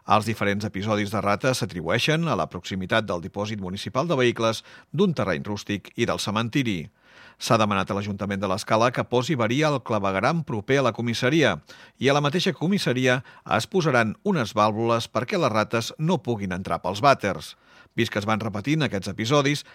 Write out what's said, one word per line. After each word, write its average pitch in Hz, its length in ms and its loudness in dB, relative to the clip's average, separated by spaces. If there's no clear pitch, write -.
Els 104 240 4
diferents 104 400 -2
episodis 104 460 -2
de 104 100 -2
rates 104 380 0
s'atribueixen 113 680 -2
a 135 80 -2
la 82 160 -2
proximitat 95 560 -2
del 90 160 -4
dipòsit 104 360 -6
municipal 104 480 -6
de 156 120 0
vehicles, 117 400 2
d'un 175 240 2
terreny 90 300 -2
rústic 101 500 -6
i 117 80 0
del 90 160 0
cementiri. 110 680 -2
S'ha - 180 4
demanat 104 320 2
a 98 60 -2
l'Ajuntament 101 460 -4
de 101 80 0
l'Escala 110 420 2
que 123 160 -2
posi 123 260 0
verí 120 300 0
al 147 240 0
clavegueram 107 560 0
proper 131 380 0
a - 80 2
la - 20 0
comissaria 117 640 2
i 131 140 2
a - 20 4
la 147 60 2
mateixa 156 320 0
comissaria 135 640 0
es 113 100 0
posaran 127 480 2
unes 151 260 0
vàlvules 110 540 2
perquè 113 320 -2
les 131 160 2
rates 117 420 0
no 165 240 0
puguin 101 300 -4
entrar 85 320 -4
pels 98 160 -4
vàters. 101 540 2
Vist 113 160 0
que 104 80 -2
es 101 80 -2
van 110 160 0
repetint 113 400 -2
aquests 101 240 -4
episodis, 139 560 0